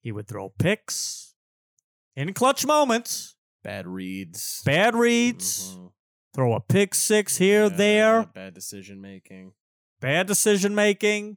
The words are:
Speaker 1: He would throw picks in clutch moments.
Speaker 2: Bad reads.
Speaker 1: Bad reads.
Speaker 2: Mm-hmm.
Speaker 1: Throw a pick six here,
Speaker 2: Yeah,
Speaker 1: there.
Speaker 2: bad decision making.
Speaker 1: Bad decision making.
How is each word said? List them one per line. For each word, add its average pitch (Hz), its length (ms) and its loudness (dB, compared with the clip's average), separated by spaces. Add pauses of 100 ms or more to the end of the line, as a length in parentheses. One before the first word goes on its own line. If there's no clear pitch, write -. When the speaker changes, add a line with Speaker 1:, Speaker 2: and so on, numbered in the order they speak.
Speaker 1:
He 117 120 -10
would 101 140 -10
throw 98 220 -10
picks - 840 -4 (800)
in 147 160 -4
clutch 262 340 2
moments. 262 720 0 (260)
Speaker 2:
Bad 98 240 -10
reads. 92 760 -10
Speaker 1:
Bad 190 300 2
reads. 233 800 0
Speaker 2:
Mm-hmm. - 120 -20 (480)
Speaker 1:
Throw 123 200 0
a 107 60 -2
pick 196 340 0
six - 420 0
here, 202 280 4
Speaker 2:
Yeah, 196 120 0
Speaker 1:
there. 214 460 4 (120)
Speaker 2:
bad 95 200 -16
decision 98 460 -16
making. 95 520 -20 (480)
Speaker 1:
Bad 156 260 0
decision 202 480 2
making. 208 640 0